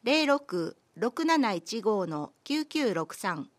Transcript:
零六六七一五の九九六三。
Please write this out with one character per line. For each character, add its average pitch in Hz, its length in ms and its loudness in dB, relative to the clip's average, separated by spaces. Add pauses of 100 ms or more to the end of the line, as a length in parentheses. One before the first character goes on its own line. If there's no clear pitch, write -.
零 294 220 2
六 277 520 0 (180)
六 247 300 -2
七 285 280 4
一 214 280 -6
五 202 260 2
の 151 240 -6 (120)
九 302 220 -2
九 277 280 0
六 160 200 -2
三。 196 460 -4